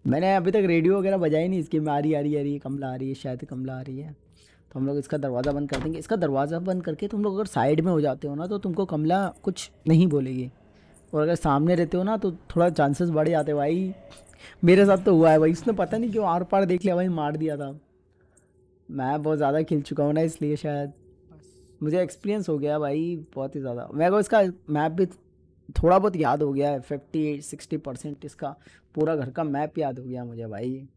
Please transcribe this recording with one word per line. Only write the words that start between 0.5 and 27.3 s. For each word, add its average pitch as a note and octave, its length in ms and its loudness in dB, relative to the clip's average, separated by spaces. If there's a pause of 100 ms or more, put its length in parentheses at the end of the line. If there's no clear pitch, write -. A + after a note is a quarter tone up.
तक G#3 140 2
रेडियो E3+ 340 4
वगैरह G3 180 0
बजाई E3 300 2
नहीं F#3 120 0
इसकी, D#3 200 -2
मैं D3+ 140 -2
आ D3 60 0
रही, D3+ 140 0
आ D3 60 0
रही, D3 160 -2
आ C#3+ 60 0
रही C#3+ 120 -4
है, C#3+ 60 -6
कमला C3+ 340 -8
आ - 20 -8
रही C3 120 -8
है, C3+ 80 -6
शायद B2+ 300 -8
कमला C3 320 -8
आ C3 40 -10
रही C3+ 180 -12
है। D3+ 140 -14 (580)
तो C3+ 80 -8
हम C3+ 80 0
लोग C#3+ 100 -2
इसका D3 200 -4
दरवाज़ा C3+ 340 -2
बंद C#3+ 180 -4
कर C3+ 80 -4
देंगे। D#3 220 -6
इसका A3 160 -2
दरवाज़ा D3+ 440 0
बंद F#3 240 -4
करके E3 240 -6
तुम G#3 160 -2
लोग G3 120 0
अगर G#3 100 -2
साइड D3+ 360 2
में F3+ 100 2
हो D#3 100 2
जाते C#3+ 260 -2
हो C#3+ 80 -6
ना, E3 120 -6
तो G3+ 100 -4
तुमको F#3+ 280 -2
कमला E3+ 420 0 (160)
कुछ - 280 -6 (160)
नहीं E3 200 6
बोलेगी, C3 440 -2 (600)
और D3+ 80 2
अगर D#3+ 140 2
सामने D#3 400 2
रहते E3+ 220 0
हो F#3 60 0
ना, G#3+ 140 -2
तो G3 140 -2
थोड़ा E3+ 380 0
चांसेस D3 400 0
बढ़ D#3 200 2
जाते D3+ 220 0
हैं D3 60 0
भाई। F3 360 0 (680)
मेरे F#3 220 8
साथ G3 120 6
तो F#3+ 180 4
हुआ D#3+ 160 8
है D#3 80 8
भाई, D#3+ 120 6
उसने G#3 220 -2
पता G3 240 -2
नहीं A3+ 140 -2
क्यों G#3 140 0
आर F3+ 180 0
पार G3 220 2
देख F3 180 0
लिया F#3 120 2
भाई, F#3 120 0
मार D#3 300 -2
दिया D3+ 200 -4
था। C#3+ 220 -10 (1120)
मैं C#3+ 320 -2
बहुत D#3 140 0
ज़्यादा C#3+ 240 2
खेल D#3 200 -2
चुका D3 220 -4
हूँ D3 100 2
ना, D#3 80 2
इसलिए D#3 340 -2
शायद C#3+ 380 -6 (920)
मुझे D#3 200 0
एक्सपीरियंस G3+ 460 -4
हो D3+ 80 0
गया D3 220 -2
भाई, D#3 460 -4 (100)
बहुत C3+ 200 -8
ही C#3+ 60 -6
ज़्यादा। A#2+ 320 -8
मेरे E3 180 2
को G#3 80 4
इसका G#3 220 4 (280)
मैप D3+ 220 0
भी F#3 140 0 (640)
थोड़ा F3+ 300 4
बहुत F#3+ 160 0
याद D3+ 280 2
हो C#3 100 -2
गया C#3+ 160 0
है, C#3 100 -2
फिफ्टी D3 600 -6